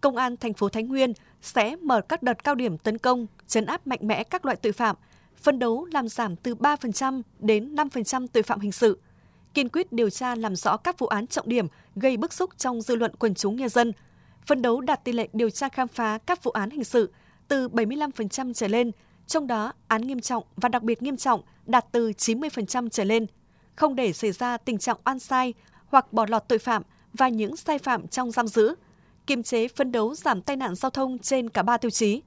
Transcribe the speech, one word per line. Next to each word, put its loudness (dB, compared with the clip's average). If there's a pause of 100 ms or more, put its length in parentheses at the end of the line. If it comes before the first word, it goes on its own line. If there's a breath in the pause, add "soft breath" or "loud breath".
Công 2
an 0
thành -4
phố 0
Thái -4
Nguyên 0 (300 soft breath)
sẽ 0
mở 2
các -4
đợt 0
cao 2
điểm -2
tấn -2
công, 2 (200)
trấn 0
áp -6
mạnh -4
mẽ 0
các -6
loại 0
tội -2
phạm, 0 (400 soft breath)
phấn 2
đấu 0
làm 0
giảm -4
từ -6
ba 2
phần -4
trăm -2 (160)
đến 0
năm 0
phần -4
trăm -2
tội 2
phạm -2
hình -4
sự, 4 (540 soft breath)
kiên 2
quyết -2
điều 2
tra -4
làm -4
rõ 0
các -4
vụ -2
án -2
trọng -4
điểm 2 (300 soft breath)
gây 2
bức -2
xúc -4
trong -2
dư 0
luận 0
quần 2
chúng -2
nhân -2
dân, 2 (540 soft breath)
phấn 2
đấu 2
đạt -2
tỷ -2
lệ -2
điều 2
tra -2
khám -2
phá -2
các -2
vụ 0
án -4
hình -6
sự 2 (360 soft breath)
từ 0
bảy 0
mươi -4
lăm -2
phần -6
trăm -6
trở -2
lên, 2 (360 soft breath)
trong 0
đó -2 (160)
án 0
nghiêm -6
trọng -4 (120)
và 0
đặc 0
biệt 0
nghiêm -4
trọng 2 (240 soft breath)
đạt 2
từ 2
chín 0
mươi -4
phần -4
trăm -2
trở 0
lên, 2 (480 soft breath)
không 4
để 0
xảy -2
ra -4
tình -4
trạng 0
oan 0
sai 0 (320 soft breath)
hoặc 4
bỏ 2
lọt 0
tội 2
phạm 0 (300 soft breath)
và 2
những -2
sai -2
phạm -4
trong -4
giam 0
giữ, 4 (520 soft breath)
kiềm 0
chế 0
phấn -2
đấu 0
giảm -2
tai -4
nạn -4
giao -2
thông -4
trên 0
cả 0
ba 2
tiêu 0
chí 2